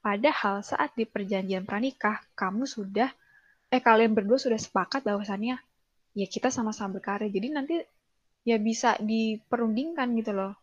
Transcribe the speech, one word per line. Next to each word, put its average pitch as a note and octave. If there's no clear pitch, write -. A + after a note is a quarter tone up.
Padahal G#3
saat -
di A3+
perjanjian F#3+
pranikah, G#3+
kamu G3+
sudah, G#3+
eh, B3+
kalian A3
berdua A3
sudah A#3
sepakat G#3+
bahwasannya, G#3
ya G3
kita -
sama-sama G#3+
berkarir. G3+
Jadi G3
nanti D4
ya A3+
bisa A3
diperundingkan A3+
gitu A3
loh. G3